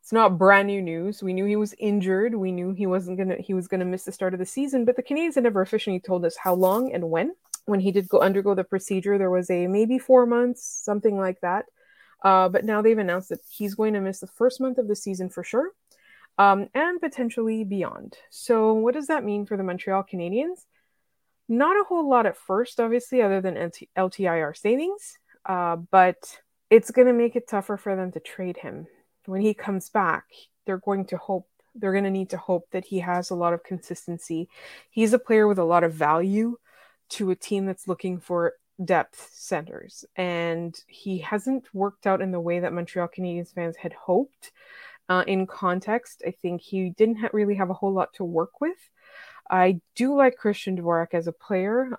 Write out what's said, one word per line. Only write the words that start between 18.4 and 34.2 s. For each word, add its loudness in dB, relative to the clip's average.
what 2
does -8
that -2
mean -4
for -6
the -4
Montreal -2
Canadiens? -4
Not 2
a 2
whole -2
lot 4
at -2
first, -4
obviously, 0
other 2
than -4
L -4
T, -20
L 0
T -4
I 0
R -4
savings, -4
uh, -2
but 2
it's 8
gonna 6
make 2
it -4
tougher -4
for -4
them -4
to -10
trade -8
him. -14
When -2
he 4
comes -6
back, 0
they're -4
going -2
to -6
hope, -6
they're -2
gonna 0
need -4
to -6
hope -2
that -6
he -4
has -2
a -4
lot 0
of -4
consistency. -10